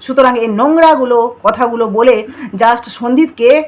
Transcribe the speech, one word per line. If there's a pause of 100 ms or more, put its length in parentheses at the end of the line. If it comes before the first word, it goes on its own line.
সুতরাং
এই
নোংরাগুলো
কথাগুলো
বলে (300)
just
সন্দীপকে,